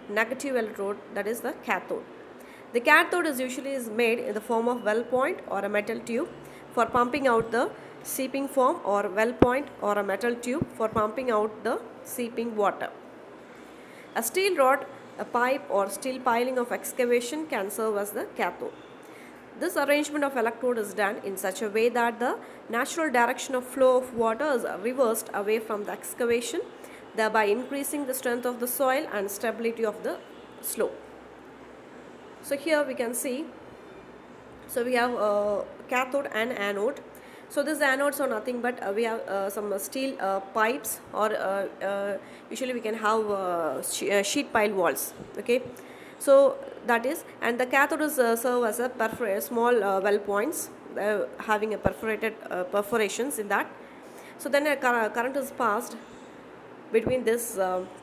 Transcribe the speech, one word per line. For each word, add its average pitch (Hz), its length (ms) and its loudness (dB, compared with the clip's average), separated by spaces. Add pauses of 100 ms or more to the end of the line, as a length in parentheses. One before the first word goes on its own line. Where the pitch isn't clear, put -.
negative 247 460 0
electrode, 208 420 -2 (160)
that 202 140 -2
is 233 140 -2
the 240 120 -4 (100)
cathode. 185 400 -2 (680)
The 240 60 2
cathode 330 480 6
is 254 120 0
usually 254 320 -4
is 247 160 -4
made 226 320 2
in - 140 -2
the 214 80 -4
form 233 260 2
of 240 160 0
well 214 200 2
point 254 440 2
or 196 120 -2
a 202 100 -2
metal 208 300 0
tube 233 280 -2 (460)
for 233 140 4
pumping 247 400 4
out 226 240 4
the 262 180 2 (320)
seeping 269 460 -2
foam, 277 360 4
or 202 240 2
well 220 260 2
point 262 340 6 (140)
or 208 160 2
a 202 60 2
metal 202 320 0
tube 247 400 -2
for 220 140 0
pumping 220 400 0
out 214 340 0
the 302 160 0 (240)
seeping 233 520 -4
water. 196 340 2 (1300)
A 233 80 0
steel 381 320 2
rod, 277 300 6 (340)
a 208 60 -6
pipe 254 440 2
or 196 200 2
steel 262 300 -4
piling 247 380 2
of 240 140 0
excavation 240 760 0
can 208 240 -2
serve 220 280 0
as 202 140 -2
the 285 140 -4 (100)
cathode. 180 380 -2 (840)
This 330 200 0
arrangement 294 480 4
of 269 100 0
electrode 240 420 2
is 202 160 -2
done 196 300 0
in 190 140 -4
such 190 240 -2
a 220 80 -2
way 220 180 4
that 233 320 2
the 294 180 0 (300)
natural 277 420 0
direction 254 460 2
of 247 100 -2
flow 254 320 6
of 254 160 -2
water 233 380 2
is 233 140 2 (160)
reversed 233 520 2
away 214 260 2
from 208 260 -4
the 185 80 -6
excavation, 240 640 0 (560)
thereby 220 300 4
increasing 277 600 0
the 254 80 -2
strength 247 320 -2
of 240 140 -2
the 240 80 -2
soil 262 460 2
and 196 180 -2
stability 226 540 -2
of 208 180 -2
the 311 140 -4 (420)
slope. - 400 -2 (1400)
So 277 160 -4
here 302 260 4
we 269 120 -4
can 240 180 -2
see, 269 320 -2 (1200)
so 240 160 -2
we 247 120 0
have 240 180 2
a 208 500 2 (240)
cathode 262 460 0
and 226 180 0
anode. 202 480 -2 (480)
So 294 160 0
these 302 160 -2
anodes 285 400 2
are 269 80 2
nothing 240 320 -2
but, 247 240 -2
uh, 196 100 -2
we 226 100 2
have, 226 180 -2
uh, 196 280 -2
some, 208 220 -4
uh, 190 60 0
steel, 269 420 -4
uh, 196 220 0
pipes, 226 580 0 (140)
or, 214 200 2
uh, 196 340 0 (140)
uh, 202 360 -2 (320)
usually 247 240 -4
we 233 80 -4
can 220 140 -2
have, 214 340 2
uh, 170 540 0
she-, - 280 -2
uh, 202 120 6
sheet 285 280 0
pile 214 220 4
walls. 170 400 2 (240)
Okay, 240 240 2 (560)
so 277 400 8 (300)
that 233 180 4
is, 311 180 -2 (180)
and 240 180 2
the 254 80 2
cathode 294 340 4
is, 294 160 0
uh, 233 180 6
serve 247 280 2
as 214 160 0
a 247 100 0
perfor-, 220 480 0
a 220 40 -2
small, 233 420 4
uh, 196 180 2
well 208 160 4
points, 208 520 -2 (300)
uh, 202 260 2 (120)
having 214 380 0
a - 20 -2
perforated, 214 560 0 (160)
uh, 180 140 -2
perforations 208 760 0
in 208 100 -4
that. 202 200 2 (720)
So 285 100 -6
then 285 160 4
a 294 100 4
cur-, 240 340 4
current 240 280 0
is 254 140 -2
passed 233 440 0 (960)
between 226 340 4
this, 220 340 0
uh, 185 260 0 (180)